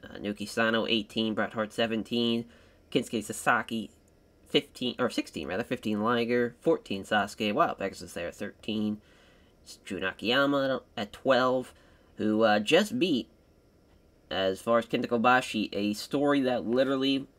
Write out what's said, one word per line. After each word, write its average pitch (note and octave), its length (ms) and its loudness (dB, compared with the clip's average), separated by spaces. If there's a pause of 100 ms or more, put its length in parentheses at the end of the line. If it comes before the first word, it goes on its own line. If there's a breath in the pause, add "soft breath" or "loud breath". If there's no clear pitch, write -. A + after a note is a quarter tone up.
uh, - 160 -18
Naoki G#2 300 -6
Sano, A2+ 380 2
eighteen, A2 480 -2
Bret G#2 200 -4
Hart, G#2+ 180 -4
seventeen, A#2 720 -2 (440 loud breath)
Kinsuke A2+ 340 -2
Sasaki, A2+ 680 -2 (560)
fifteen, - 520 -4
or G#3+ 120 0
sixteen, - 380 -6
rather, G2 160 -4
fifteen G#2+ 380 -4
Liger, A#2+ 580 0
fourteen G2+ 440 0
Sasuke, G#2 480 0
wow, - 220 0
Pegasus F#2+ 400 -8
there E2+ 140 -6
at D#2 60 -10
thirteen, G#2+ 680 -6 (840 soft breath)
Jun F#2+ 200 -8
Akiyama C3+ 760 0 (140)
at A2 160 -8
twelve, B2+ 640 2 (420 soft breath)
who, G#2+ 260 2
uh, G#2+ 180 6
just D3 380 2
beat, D3+ 300 0 (1000)
as F#2+ 300 0
far A#2 180 2
as A2+ 80 0
Kenta A#2+ 200 -2
Kobashi, A#2+ 680 2
a G#2 220 0
story C#3+ 480 2
that A#2+ 240 0
literally C3+ 600 2 (120)